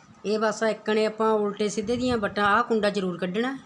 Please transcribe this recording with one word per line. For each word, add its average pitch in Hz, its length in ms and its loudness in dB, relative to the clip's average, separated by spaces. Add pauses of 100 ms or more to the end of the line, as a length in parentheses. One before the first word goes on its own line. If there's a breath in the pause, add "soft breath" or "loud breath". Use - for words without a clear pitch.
(240 loud breath)
ਇਹ 208 140 0
ਬਸ 214 240 0
ਇੱਕਣੇ 214 440 0
ਆਪਾਂ 220 260 0
ਉਲਟੇ 208 360 0
ਸਿੱਧੇ 220 280 -2
ਦੀਆਂ 247 220 0
ਵੱਟਾਂ, 202 280 -2
ਆਹ 208 160 4
ਕੁੰਡਾ 214 280 2
ਜ਼ਰੂਰ 185 280 -2
ਕੱਢਣਾ, 220 480 -2